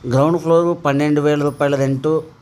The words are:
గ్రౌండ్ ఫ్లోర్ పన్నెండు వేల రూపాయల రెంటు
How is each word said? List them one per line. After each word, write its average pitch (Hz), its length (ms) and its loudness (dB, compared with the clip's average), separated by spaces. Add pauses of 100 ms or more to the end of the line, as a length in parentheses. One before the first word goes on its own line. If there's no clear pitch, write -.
గ్రౌండ్ 147 300 2
ఫ్లోర్ 170 460 0
పన్నెండు 147 360 0
వేల 147 220 0
రూపాయల 143 320 -2
రెంటు 143 500 -2 (180)